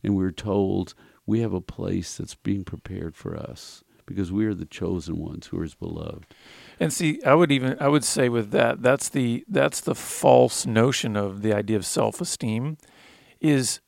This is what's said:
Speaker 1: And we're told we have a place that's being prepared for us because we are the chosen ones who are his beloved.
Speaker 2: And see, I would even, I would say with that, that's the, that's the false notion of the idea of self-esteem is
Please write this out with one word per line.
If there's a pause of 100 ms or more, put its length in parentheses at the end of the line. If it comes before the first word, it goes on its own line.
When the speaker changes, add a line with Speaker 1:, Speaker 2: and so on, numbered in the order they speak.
Speaker 1:
And
we're
told (320)
we
have
a
place
that's
being
prepared
for
us (200)
because
we
are
the
chosen
ones
who
are
his
beloved. (520)
Speaker 2:
And
see,
I
would
even,
I
would
say
with
that,
that's
the,
that's
the
false
notion
of
the
idea
of
self-esteem (640)
is